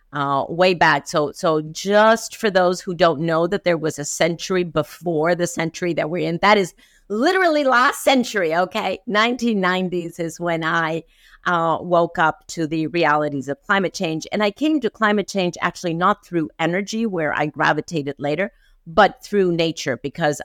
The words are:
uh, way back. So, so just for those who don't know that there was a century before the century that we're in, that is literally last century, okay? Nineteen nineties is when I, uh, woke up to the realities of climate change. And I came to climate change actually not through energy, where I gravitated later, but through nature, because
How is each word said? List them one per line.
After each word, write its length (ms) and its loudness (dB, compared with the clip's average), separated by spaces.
uh, 380 -2
way 240 4
back. 340 4
So, 260 0
so 280 0
just 720 2
for 140 -2
those 320 2
who 140 -6
don't 260 4
know 240 2
that 180 -2
there 140 2
was 220 -4
a 60 -6
century 580 -2
before 720 -2
the 100 -2
century 480 -4
that 160 -2
we're 180 -4
in, 140 -4
that 160 4
is 160 0
literally 540 2
last 400 2
century, 520 2
okay? 500 -2
Nineteen 560 0
nineties 560 -2
is 220 -6
when 240 -2
I, 400 -2
uh, 340 2
woke 380 2
up 300 0
to 180 -6
the 220 -2
realities 640 0
of 120 -6
climate 320 0
change. 380 -4
And 100 -2
I 80 2
came 300 0
to 100 -2
climate 380 0
change 340 -2
actually 320 -4
not 320 0
through 320 -2
energy, 480 -2
where 300 -2
I 100 0
gravitated 720 -2
later, 340 -4
but 380 2
through 300 2
nature, 420 -2
because 500 -4